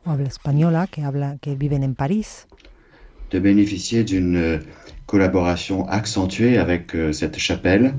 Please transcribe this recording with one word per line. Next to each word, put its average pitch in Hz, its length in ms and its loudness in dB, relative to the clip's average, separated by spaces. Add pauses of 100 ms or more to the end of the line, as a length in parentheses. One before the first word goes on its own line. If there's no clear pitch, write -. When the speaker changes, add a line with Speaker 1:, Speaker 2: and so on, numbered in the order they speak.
Speaker 1:
o 170 40 -4
habla 139 180 0
española 160 580 2
que - 160 -8
habla, 139 400 -4
que 143 120 -4
viven 139 280 0
en 135 120 0
París. 190 520 -4 (840)
Speaker 2:
De 92 80 -2
bénéficier 101 640 2
d'une 87 580 0 (460)
collaboration 95 800 0
accentuée 107 720 0
avec, 87 360 -2
euh, 80 180 0
cette 78 260 -4
chapelle. 98 600 2